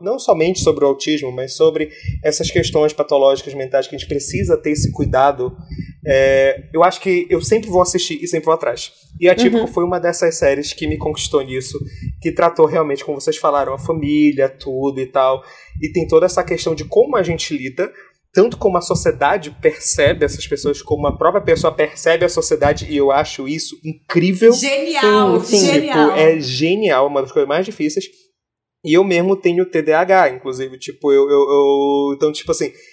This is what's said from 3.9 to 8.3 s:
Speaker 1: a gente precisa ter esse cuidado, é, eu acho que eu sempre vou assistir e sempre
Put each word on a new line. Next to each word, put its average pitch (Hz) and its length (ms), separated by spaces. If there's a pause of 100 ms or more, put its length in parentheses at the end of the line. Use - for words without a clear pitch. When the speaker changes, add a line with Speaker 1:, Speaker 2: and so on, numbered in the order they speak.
Speaker 1:
a - 20
gente - 100
precisa 156 540
ter 151 100
esse 143 200
cuidado, 127 640 (500)
é, 135 580 (100)
eu 160 100
acho 185 180
que 180 280
eu 165 120
sempre 220 280
vou 180 120
assistir 175 400
e 170 60
sempre 165 180